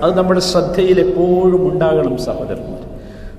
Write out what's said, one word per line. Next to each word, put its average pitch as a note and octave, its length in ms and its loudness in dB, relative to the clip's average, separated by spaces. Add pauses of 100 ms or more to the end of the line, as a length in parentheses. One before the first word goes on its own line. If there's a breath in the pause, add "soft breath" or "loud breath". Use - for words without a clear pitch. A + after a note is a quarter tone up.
അത് F3+ 140 2
നമ്മുടെ F#3 220 2
ശ്രദ്ധയിൽ F3+ 600 2
എപ്പോഴും F3+ 720 2
ഉണ്ടാകണം D#3 440 0
സഹോദരന്മാർ. - 680 -8 (560 loud breath)